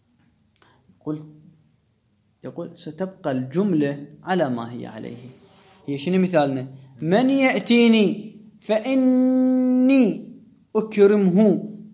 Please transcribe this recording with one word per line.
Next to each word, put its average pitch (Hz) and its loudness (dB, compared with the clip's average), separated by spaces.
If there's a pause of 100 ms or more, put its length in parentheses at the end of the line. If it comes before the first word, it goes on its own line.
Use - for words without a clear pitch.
(1000)
يقول، 156 -12 (1200)
يقول: 170 -14
ستبقى 165 -10
الجملة 143 -2 (160)
على 170 -2
ما 117 -8
هي 120 -14
عليه. 120 -14 (680)
هي 139 -6
شنو 180 -2
مثالنا؟ 143 0 (360)
من 214 2
يأتيني 233 2 (240)
فإني 254 2 (420)
أكرمه. 208 2 (240)